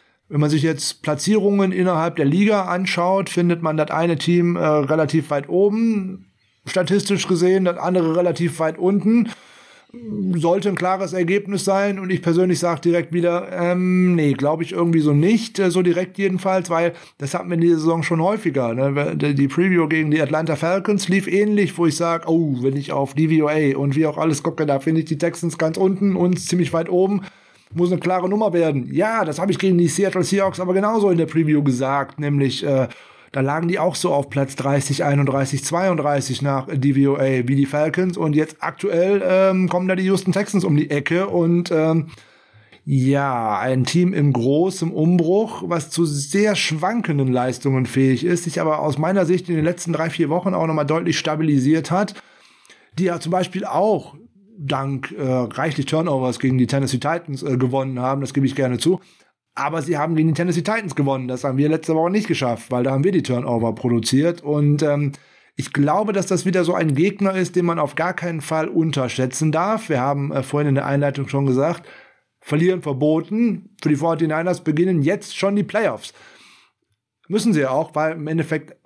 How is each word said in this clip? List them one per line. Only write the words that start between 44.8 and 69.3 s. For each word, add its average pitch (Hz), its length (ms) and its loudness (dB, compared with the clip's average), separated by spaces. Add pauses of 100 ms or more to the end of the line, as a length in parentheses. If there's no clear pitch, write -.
Umbruch, 180 760 2
was 170 240 -4
zu 170 160 0
sehr 175 520 0
schwankenden 156 760 -2
Leistungen 127 540 0
fähig 135 360 2
ist, 175 220 0
sich 170 160 -4
aber 156 200 0
aus 147 180 -2
meiner 180 260 2
Sicht 180 240 0
in 170 80 -2
den 151 80 0
letzten 170 300 -2
drei, 160 160 -2
vier 156 180 0
Wochen 175 240 0
auch 165 140 -2
nochmal 156 180 0
deutlich 165 340 0
stabilisiert 156 720 0
hat, 185 220 0 (840)
die 180 60 0
ja 170 140 -2
zum 165 140 -6
Beispiel 185 320 -2
auch 175 500 0 (440)
dank, 135 600 -4
äh, 151 40 -6
reichlich 131 640 -2
Turnovers 135 520 -2
gegen 131 200 0
die 123 80 2
Tennessee 131 320 0
Titans, 151 440 -4
äh, 135 140 -2
gewonnen 131 420 -2
haben, 135 220 -2
das 135 140 -6
gebe 139 100 2
ich 127 100 0
gerne 127 220 0
zu. 180 240 0 (540)
Aber 151 280 -4
sie 156 160 -4
haben 160 160 -2
gegen 156 140 4
die 151 60 2
Tennessee 170 280 0
Titans 208 320 -4
gewonnen. 135 340 -2
Das 127 160 -6
haben 135 140 0
wir 147 100 2
letzte 160 260 0
Woche 160 160 2
nicht 208 160 0
geschafft, 123 440 -2
weil 123 140 0
da 135 80 0
haben 139 120 0
wir 196 80 2
die 165 100 2
Turnover 120 520 -2
produziert. 131 640 0
Und, 147 420 2
ähm, 147 300 0 (440)
ich - 180 -8
glaube, 185 400 2
dass 196 100 0
das 180 220 -2
wieder 180 180 2
so 175 80 0
ein 165 220 0
Gegner 196 400 0
ist, 180 200 -4
den 175 120 0
man 170 120 0
auf 143 160 -4
gar 185 200 -2
keinen 170 260 -6
Fall 160 280 -2
unterschätzen 147 840 -2